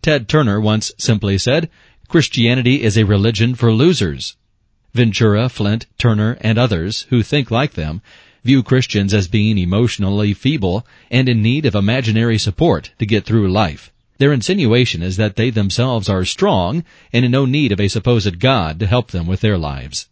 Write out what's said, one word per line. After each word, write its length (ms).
Ted 260
Turner 340
once 380
simply 360
said, 320
"Christianity 760
is 120
a 120
religion 480
for 180
losers." 600
Ventura, 560
Flint, 380
Turner, 440
and 180
others 500
who 140
think 260
like 240
them 300
view 180
Christians 540
as 120
being 300
emotionally 760
feeble 500
and 180
in 140
need 240
of 80
imaginary 640
support 640
to 80
get 180
through 260
life. 400
Their 120
insinuation 680
is 160
that 200
they 120
themselves 580
are 160
strong 600
and 140
in 60
no 140
need 260
of 80
a 80
supposed 520
God 420
to 40
help 240
them 160
with 160
their 160
lives. 540